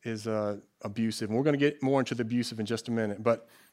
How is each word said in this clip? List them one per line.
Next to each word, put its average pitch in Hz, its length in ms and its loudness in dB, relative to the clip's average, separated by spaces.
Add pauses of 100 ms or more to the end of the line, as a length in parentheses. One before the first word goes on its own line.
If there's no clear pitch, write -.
is, 113 240 -6
uh, 104 300 -2 (240)
abusive. 107 480 -2
And 110 80 0
we're 139 80 2
gonna 147 120 4
get 143 240 2
more 135 180 4
into 127 140 0
the 120 100 -2
abusive 113 360 -2
in 107 60 -2
just 113 240 -4
a - 20 0
minute. 107 320 0
But 117 240 2 (260)